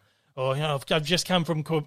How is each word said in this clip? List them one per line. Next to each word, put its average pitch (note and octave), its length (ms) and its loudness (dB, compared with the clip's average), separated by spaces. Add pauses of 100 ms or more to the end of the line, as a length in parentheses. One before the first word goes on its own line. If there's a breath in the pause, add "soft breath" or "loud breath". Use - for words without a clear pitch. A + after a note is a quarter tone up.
(340)
Or, C3 220 -2
you D3 60 -2
know, D3+ 140 0
"I've, C3 140 -10
I've D#3+ 140 2
just E3+ 240 0
come F3+ 160 2
from D#3 180 0
Que-, D3+ 240 0